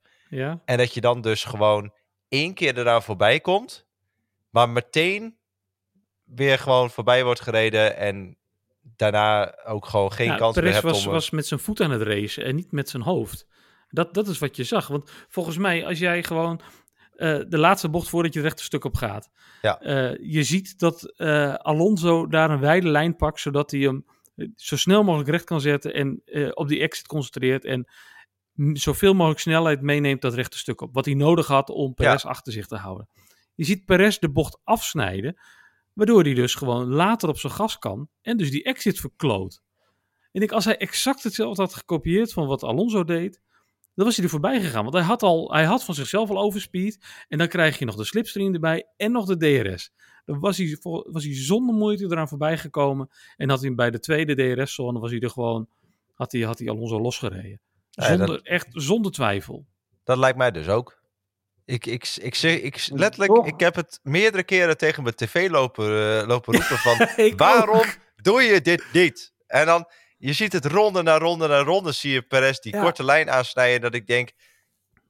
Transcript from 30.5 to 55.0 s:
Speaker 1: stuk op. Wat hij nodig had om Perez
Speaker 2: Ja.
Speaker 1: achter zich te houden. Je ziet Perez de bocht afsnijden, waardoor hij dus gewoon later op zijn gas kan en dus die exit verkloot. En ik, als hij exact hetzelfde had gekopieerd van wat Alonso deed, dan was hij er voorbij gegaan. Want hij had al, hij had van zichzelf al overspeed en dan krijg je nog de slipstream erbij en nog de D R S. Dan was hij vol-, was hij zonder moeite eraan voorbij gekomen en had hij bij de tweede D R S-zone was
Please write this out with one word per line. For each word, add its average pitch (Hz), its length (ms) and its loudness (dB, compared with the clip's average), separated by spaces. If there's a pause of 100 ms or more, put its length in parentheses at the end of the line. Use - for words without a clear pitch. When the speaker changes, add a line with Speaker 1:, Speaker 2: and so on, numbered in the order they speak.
Speaker 1:
stuk - 240 -8
op. 127 120 -12
Wat 135 120 -2
hij 143 80 -2
nodig 151 340 4
had 139 220 2
om 139 240 -4
Perez - 300 2
Speaker 2:
Ja. - 60 -10
Speaker 1:
achter 123 240 -10
zich 107 140 -10
te - 80 -12
houden. 98 320 -12 (480)
Je 165 80 -6
ziet 190 220 -2
Perez 190 320 4
de 160 120 0
bocht 139 340 -2
afsnijden, 117 760 -2 (540)
waardoor 208 300 6
hij 143 100 2
dus 123 220 2
gewoon 123 320 -2
later 175 420 0
op 143 100 -2
zijn 135 140 -8
gas - 260 -4
kan 117 300 -8 (120)
en 233 160 -4
dus 156 140 0
die 143 120 -4
exit 247 360 -2
verkloot. 101 640 -4 (720)
En 190 100 -4
ik, 208 100 -2
als 208 140 0
hij 220 120 0
exact - 460 -4
hetzelfde 214 380 -4
had 185 120 -2
gekopieerd 180 600 -2
van 156 140 -2
wat 135 160 -2
Alonso 180 400 0
deed, 170 380 -4 (540)
dan 190 100 2
was 226 100 0
hij 180 100 0
er 160 60 0
voorbij 202 300 0
gegaan. 123 220 -2
Want 127 120 -4
hij 180 80 2
had 220 200 0
al, 170 300 2
hij 156 120 4
had 220 180 0
van 175 120 -8
zichzelf 190 340 -2
al 202 80 -4
overspeed 202 640 -4 (280)
en 151 100 -6
dan 165 100 2
krijg 165 320 2
je 139 60 -6
nog 110 100 -6
de 107 80 -6
slipstream 196 500 -2
erbij 160 340 -2 (100)
en 214 140 -2
nog 240 140 -2
de 185 120 0
D 143 300 2
R 92 120 -6
S. - 140 -18 (320)
Dan 143 140 -6
was 190 180 -2
hij 156 240 -4
vol-, 165 300 -10
was 160 120 -8
hij 143 120 -8
zonder 214 400 0
moeite 208 300 0
eraan 165 220 -4
voorbij 151 300 -2
gekomen 139 520 -2 (280)
en 135 120 -2
had 135 120 2
hij 135 140 -4
bij 120 160 0
de 113 80 -4
tweede 151 360 -2 (200)
D 123 40 -4
R 131 80 -2
S-zone 120 320 -6
was 117 120 -8